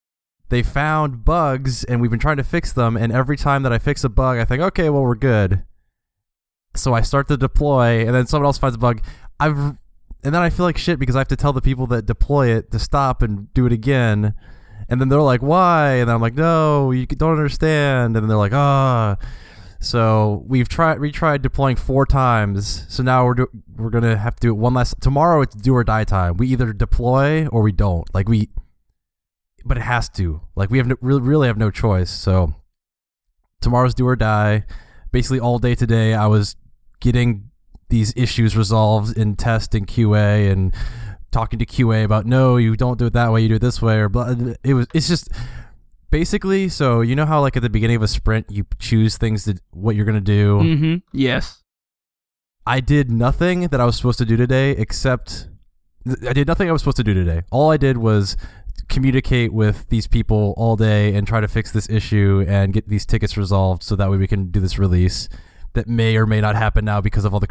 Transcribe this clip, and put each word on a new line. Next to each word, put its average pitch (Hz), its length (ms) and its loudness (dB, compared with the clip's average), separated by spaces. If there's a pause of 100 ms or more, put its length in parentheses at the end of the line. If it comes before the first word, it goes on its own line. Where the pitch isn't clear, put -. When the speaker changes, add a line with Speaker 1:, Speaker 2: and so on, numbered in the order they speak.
(500)
Speaker 1:
they 123 120 2
found 143 640 -2
bugs, 135 640 0
and 120 160 -2
we've 120 100 0
been 117 80 -2
trying 151 180 0
to 135 60 -4
fix - 300 -4
them, 117 240 0
and 113 160 -2
every 131 240 -2
time 139 260 0
that 131 80 0
I 117 60 0
fix 143 260 -2
a 131 60 -2
bug, 127 280 0
I 117 80 0
think, 123 160 0
"Okay, 180 280 0
well, 139 140 2
we're 120 120 0
good." 107 480 0 (1120)
So - 180 -2
I 113 80 2
start 139 280 0
to 147 80 2
deploy, 123 680 2
and 117 80 0
then 123 140 2
someone 147 180 0
else 139 120 0
finds 127 180 -2
a 113 40 -12
bug. 120 220 0 (380)
I've, 151 180 0
and - 760 -8
then - 20 -2
I 175 140 2
feel 175 160 0
like 165 120 0
shit 170 220 -2
because 127 160 0
I 135 40 2
have 135 100 -2
to 135 80 0
tell 143 160 0
the 127 80 -2
people 131 260 0
that 113 180 -2
deploy 131 440 2
it 113 220 -2
to 113 80 -4
stop 135 420 -2
and 107 320 -4
do 127 120 2
it 120 60 2
again. 110 600 0 (560)
And 120 100 -2
then 135 100 0
they're 143 120 4
like, 127 200 2
"Why?" 156 520 2
And 120 180 2
I'm 117 100 0
like, 117 140 -2
"No, 151 560 2
you 127 180 -2
c-, 143 60 -2
don't 156 160 0
understand." 143 840 0
And 107 60 0
then 107 40 -2
they're 110 100 2
like, 104 160 2
"Ah." 135 640 2 (600)
So 110 680 0
we've 123 220 0
tried, 160 280 0
retried 147 460 -2
deploying 135 320 0
four 135 300 0
times. 110 840 0
So - 140 -4
now 127 220 2
we're 123 100 2
do-, 127 140 0 (260)
we're 110 160 -6
gonna 117 260 2
have 107 200 -4
to 120 100 0
do - 20 4
it 110 80 0
one 120 160 0
last, 123 280 0
tomorrow 151 400 2
it's 131 120 -2
do 113 220 0
or 123 80 2
die 107 220 0
time. 90 320 0
We 123 100 0
either 123 260 0
deploy 135 720 2
or 113 140 0
we 107 100 4
don't. 90 320 0 (100)
Like, 98 140 0
we, 110 220 2 (1120)
but 127 140 -2
it 113 40 -6
has 117 300 -2
to. 82 300 -4 (140)
Like, 98 160 -2
we 131 80 2
have 123 80 0
no, 127 140 0
really, 131 200 2
really 139 260 2
have 110 100 0
no 107 120 2
choice. 92 400 0
So 92 460 0 (1080)
tomorrow's 120 320 2
do 127 140 0
or 127 80 2
die. 107 480 0 (480)
Basically 123 280 0
all 120 200 0
day 120 160 0
today, 113 400 2
I 107 120 0
was 107 280 2 (500)
getting 120 460 0 (380)
these 113 260 2
issues 113 420 0
resolved 110 580 2
in 104 200 0
test 113 400 -2
and 101 100 -2
Q 107 300 2
A 104 340 2
and 95 240 0 (580)
talking 113 280 -4
to 110 60 0
Q 117 280 0
A 110 100 2
about, 107 220 0
"No, 127 320 4
you 113 180 2
don't 123 220 0
do 120 80 -2
it 117 80 -2
that 120 180 2
way, 113 120 4
you 110 60 2
do 110 60 2
it 104 60 0
this 120 200 -2
way," 110 180 2
or 104 100 2
blah. 123 240 -2 (300)
It 135 100 2
was, 123 200 0
it's 160 140 0
just 165 220 -4 (800)
basically, 190 580 0
so 127 340 0
you 117 140 0
know 151 120 0
how, 151 140 2
like, 135 160 0
at 123 40 0
the 120 80 -2
beginning 113 280 0
of 110 40 0
a 107 60 2
sprint, 110 420 -2
you 101 160 -4 (140)
choose 110 380 0
things 110 280 -2
that, 98 140 -4 (120)
what 104 240 -2
you're 104 100 0
gonna 107 140 0 (200)
do? 101 200 4
Speaker 2:
Mm-hmm. 160 360 2 (180)
Yes. 131 480 -4 (1040)
Speaker 1:
I 127 140 0
did 131 320 0
nothing 170 560 0
that 135 120 0
I 123 60 2
was 117 120 2
supposed 123 220 0
to 123 60 0
do 113 120 2
today 131 340 0
except, - 800 -4 (560)
th-, 127 120 -4 (100)
I 123 60 -4
did 139 140 0
nothing 170 220 0
I - 20 0
was 151 100 0
supposed 139 160 0
to 123 60 -2
do 104 100 0
today. 87 380 0
All 143 180 2
I 156 80 4
did 135 200 0
was 107 380 0 (540)
communicate 131 640 0
with 107 360 0
these 113 180 -2
people 107 500 2
all 117 180 2
day 104 400 2
and 101 120 -2
try 113 140 0
to 107 60 -2
fix 113 240 -4
this 107 180 -4
issue 101 580 2
and 98 260 0
get 110 140 -2
these 104 180 -2
tickets 107 320 0
resolved 95 460 0
so - 120 -4
that 98 140 0
way 98 80 0
we 95 100 0
can 98 240 -2
do 101 80 0
this 92 200 -2
release 90 480 0 (460)
that - 140 -2
may 113 300 0
or 110 80 4
may 107 160 0
not 107 140 0
happen 107 300 0
now 104 160 -2
because 104 240 0
of 101 80 0
all 101 60 0
the 101 120 -2